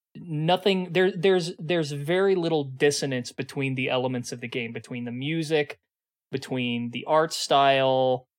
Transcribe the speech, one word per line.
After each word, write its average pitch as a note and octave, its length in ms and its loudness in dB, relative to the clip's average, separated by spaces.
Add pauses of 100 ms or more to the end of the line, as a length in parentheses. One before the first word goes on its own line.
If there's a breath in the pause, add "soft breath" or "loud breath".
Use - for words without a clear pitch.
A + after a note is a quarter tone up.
(180)
Nothing, F3 720 0
there, F#3 220 4
there's, F#3 440 2
there's D#3+ 340 -2
very F3 420 2
little E3 300 0
dissonance C3+ 680 0
between C3+ 420 -4
the B2+ 160 -2
elements B2+ 420 -2
of B2 80 -12
the B2 80 -8
game, A#2 240 -6
between A#2+ 320 -10
the A#2+ 80 -8
music, D3 680 -2 (540)
between B2 600 -2
the A#2+ 140 -8
art D#3 280 2
style, C3 920 4 (120)